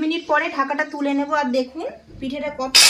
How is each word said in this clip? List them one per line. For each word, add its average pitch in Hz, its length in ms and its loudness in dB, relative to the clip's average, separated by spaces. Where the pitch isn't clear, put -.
মিনিট 330 280 -2
পরে 302 160 4
ঢাকাটা 285 360 0
তুলে 285 260 -2
নেব, 285 120 0
আর 277 80 0
দেখুন 320 280 -4
পিঠেটা 285 340 -6
কত 262 140 -4